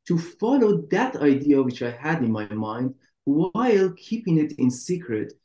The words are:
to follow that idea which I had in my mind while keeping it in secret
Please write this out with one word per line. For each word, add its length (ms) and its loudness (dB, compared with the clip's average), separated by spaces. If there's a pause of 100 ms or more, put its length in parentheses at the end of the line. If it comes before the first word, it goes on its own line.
to 100 0
follow 720 0
that 260 0
idea 460 4
which 200 -4
I 100 -4
had 320 -4
in 80 0
my 200 -4
mind 420 -4 (300)
while 720 2
keeping 420 -2
it 200 0
in 120 4
secret 640 -6 (100)